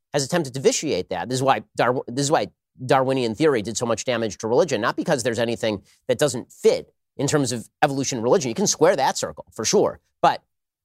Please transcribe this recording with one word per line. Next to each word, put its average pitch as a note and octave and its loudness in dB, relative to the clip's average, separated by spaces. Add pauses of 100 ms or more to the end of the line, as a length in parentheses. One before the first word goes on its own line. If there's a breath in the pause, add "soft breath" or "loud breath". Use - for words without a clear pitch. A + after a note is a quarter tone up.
(140)
has C#3+ 0
attempted C#3 -2
to C#3 -6
vitiate C3+ 0
that. F2+ -4
This B2+ -2
is B2+ -2
why B2+ 2 (140)
Darw-, B2+ 2
this C3+ -4
is C#3 -2
why B2 2 (360)
Darwinian C3 2
theory C#3+ 2
did G#2 -6
so - -4
much A2+ -2
damage A2+ -2
to - -6
religion, C3+ 2
not C3 -2
because D#3+ 0
there's A#2 -2
anything A2+ -2 (260 soft breath)
that B2+ 0
doesn't B2+ 0
fit B2+ 0 (240)
in C3+ -2
terms C#3 0
of A2+ -8 (140)
evolution C#3 -4
and G#2+ -6
religion. C3 0
You A2+ -6
can G3 -2
square F3+ 2
that C#3+ -2
circle, - -10
for A2 -8
sure. D3+ 0 (220)
But D3 2 (420)